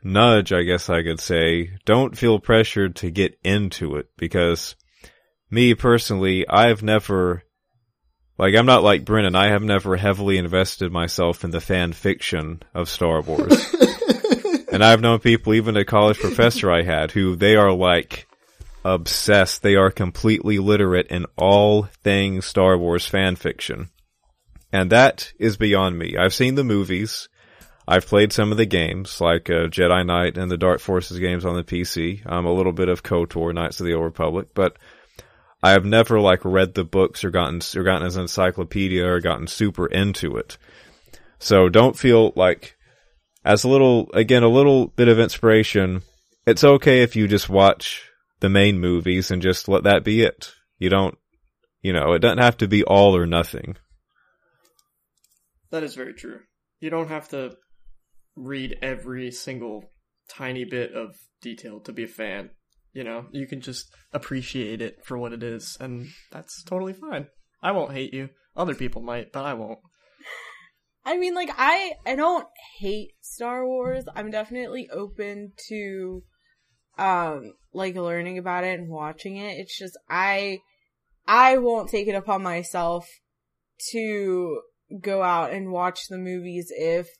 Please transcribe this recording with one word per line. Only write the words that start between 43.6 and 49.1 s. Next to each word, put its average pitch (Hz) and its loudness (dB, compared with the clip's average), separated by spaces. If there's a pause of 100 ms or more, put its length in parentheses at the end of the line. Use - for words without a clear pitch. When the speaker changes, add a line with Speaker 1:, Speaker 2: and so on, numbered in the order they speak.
Speaker 1:
a 127 2
little, 131 4
again, 117 4
a 117 6
little 135 4
bit 120 2
of 113 8
inspiration, 107 2 (440)
it's 113 4
okay 139 6
if 117 0
you 107 2
just 101 0
watch - 2 (340)
the 95 0
main 98 4
movies 90 0